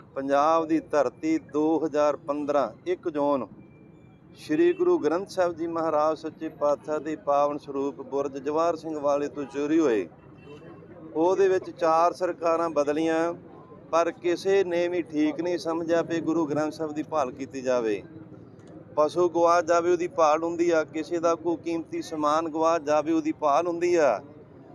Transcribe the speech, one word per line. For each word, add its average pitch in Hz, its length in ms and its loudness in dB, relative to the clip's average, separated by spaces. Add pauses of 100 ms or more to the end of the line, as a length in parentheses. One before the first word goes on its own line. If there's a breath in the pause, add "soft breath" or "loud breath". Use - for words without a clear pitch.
(140)
ਪੰਜਾਬ 143 520 2
ਦੀ 156 140 2
ਧਰਤੀ 151 580 0
ਦੋ 156 480 0
ਹਜ਼ਾਰ 147 300 0
ਪੰਦਰਾਂ 143 540 -2 (160)
ਇੱਕ 180 220 -4
ਜੂਨ 143 380 0 (880)
ਸ਼੍ਰੀ 170 360 2
ਗੁਰੂ 175 260 2
ਗ੍ਰੰਥ 160 300 0
ਸਾਹਿਬ 175 240 0
ਜੀ 165 140 -6
ਮਹਾਰਾਜ 160 520 0
ਸੱਚੇ 156 300 -10
ਪਾਤਸ਼ਾਹ 147 500 -2
ਦੇ 151 180 -6
ਪਾਵਨ 147 420 2
ਸਰੂਪ 139 440 -6
ਬੁਰਜ 135 360 -4
ਜਵਾਹਰ 156 380 0
ਸਿੰਘ 151 220 -8
ਵਾਲੇ 143 300 0
ਤੋਂ - 160 -8
ਚੋਰੀ 147 340 0
ਹੋਏ। 110 300 2 (1080)
ਉਹਦੇ 180 340 2
ਵਿੱਚ 185 220 0
ਚਾਰ 165 420 2
ਸਰਕਾਰਾਂ 170 580 -2
ਬਦਲੀਆਂ, 160 640 0 (560)
ਪਰ 165 200 2
ਕਿਸੇ 185 540 0
ਨੇ 175 240 -2
ਵੀ 175 140 -4
ਠੀਕ 151 380 -2
ਨਹੀਂ 175 180 -2
ਸਮਝਿਆ 165 440 -2
ਵੀ 165 180 -4
ਗੁਰੂ 165 260 -2
ਗ੍ਰੰਥ 151 260 -2
ਸਾਹਿਬ 156 200 -8
ਦੀ 151 100 -6
ਭਾਲ 143 300 -2
ਕੀਤੀ 135 280 -10
ਜਾਵੇ। 117 420 0 (920)
ਪਸ਼ੂ 151 320 2
ਗਵਾ 170 340 4
ਜਾਵੇ, 170 300 2
ਉਹਦੀ 175 160 0
ਭਾਲ 160 360 4
ਹੁੰਦੀ 170 260 0
ਆ, 160 140 2
ਕਿਸੇ 156 340 -6
ਦਾ 170 160 2
ਕੋਈ 165 220 -4
ਕੀਮਤੀ 165 460 -6
ਸਮਾਨ 156 460 0
ਗਵਾ 160 300 2
ਜਾਵੇ, 151 340 0
ਉਹਦੀ 156 200 0
ਭਾਲ 151 340 2
ਹੁੰਦੀ 175 280 0
ਆ। 123 280 4 (520)